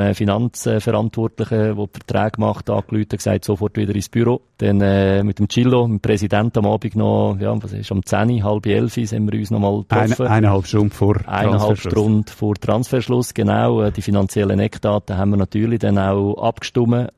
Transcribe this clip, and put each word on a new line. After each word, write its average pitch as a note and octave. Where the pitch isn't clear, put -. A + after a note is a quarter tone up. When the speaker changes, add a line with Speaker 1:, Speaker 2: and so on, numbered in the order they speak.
Speaker 1:
äh, -
Finanzverantwortlichen, A2
der G2+
die -
Verträge -
macht, G#2+
angerufen G#2+
und G#2
gesagt, G2+
sofort G#2
wieder G2+
ins G2+
Büro. A#2+
Dann, G2+
äh, G2
mit G2+
dem G#2
Cillo, B2
dem G#2+
Präsidenten, G#2
am G#2
Abend G#2
noch, G#2
ja, G#2+
was G2+
ist, G#2
um G2
zehn, A2
halb G#2
elf A2
sind G#2+
wir A2
uns G#2
noch A2
mal G2+
Speaker 2:
Eine, G#2+
Speaker 1:
getroffen. B2
Speaker 2:
eineinhalb G#2
Stunden G#2
vor G2+
Speaker 1:
Eineinhalb G2
Speaker 2:
Transferschluss. G#2+
Speaker 1:
Stunden G#2+
vor G#2
Transferschluss, B2
genau. A2
Äh, G#2
die G2
finanziellen G2+
Eckdaten G#2
haben G2+
wir G#2
natürlich G#2+
dann G2+
auch G2+
abgestimmt, A#2+